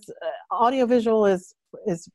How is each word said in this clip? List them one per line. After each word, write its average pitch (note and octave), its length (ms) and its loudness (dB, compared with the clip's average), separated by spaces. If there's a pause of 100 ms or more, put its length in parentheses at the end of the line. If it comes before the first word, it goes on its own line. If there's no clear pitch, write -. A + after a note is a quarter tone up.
(240)
uh, D#3+ 320 -8
audiovisual A3+ 720 2
is, F#3 280 0 (320)
is E3+ 300 -4